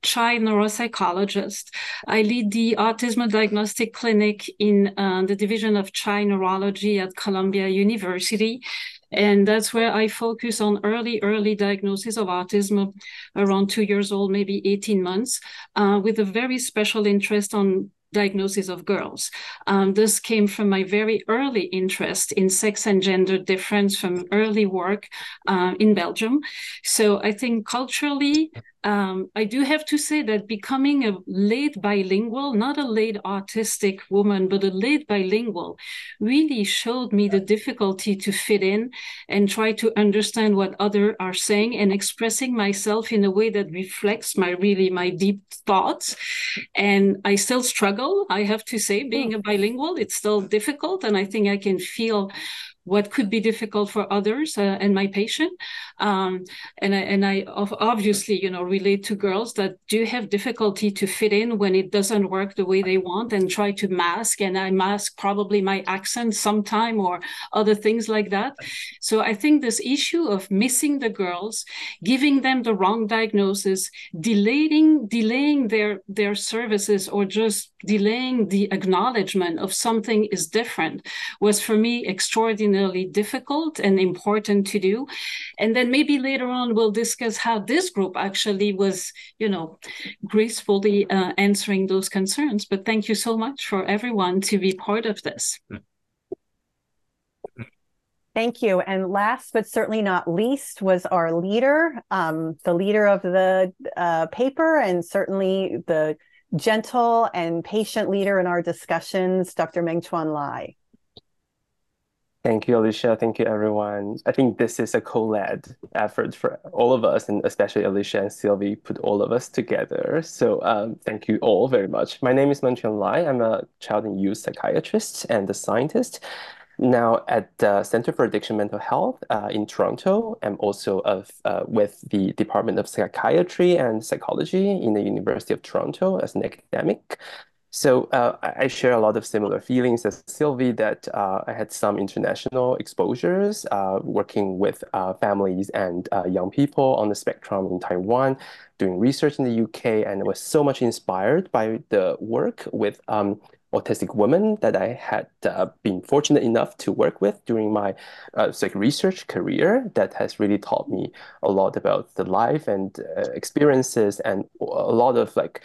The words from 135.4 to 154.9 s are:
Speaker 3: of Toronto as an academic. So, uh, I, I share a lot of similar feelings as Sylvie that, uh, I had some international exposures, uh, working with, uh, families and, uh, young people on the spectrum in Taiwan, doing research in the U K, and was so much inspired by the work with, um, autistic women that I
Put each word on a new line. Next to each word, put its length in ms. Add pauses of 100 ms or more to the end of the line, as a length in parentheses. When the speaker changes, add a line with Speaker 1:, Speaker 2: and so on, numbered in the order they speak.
Speaker 3:
of 80
Toronto 560
as 160
an 100
academic. 760 (580)
So, 360
uh, 280
I, 240
I 40
share 240
a 80
lot 160
of 100
similar 340
feelings 460
as 220
Sylvie 440
that, 400
uh, 360
I 40
had 200
some 260
international 800
exposures, 960
uh, 280
working 600
with, 320
uh, 220
families 560
and, 420
uh, 120
young 280
people 420
on 140
the 80
spectrum 500
in 140
Taiwan, 560 (420)
doing 220
research 400
in 40
the 60
U 220
K, 320
and 200
was 140
so 240
much 200
inspired 680
by 380
the 320
work 520
with, 360
um, 320 (320)
autistic 420
women 460
that 160
I 160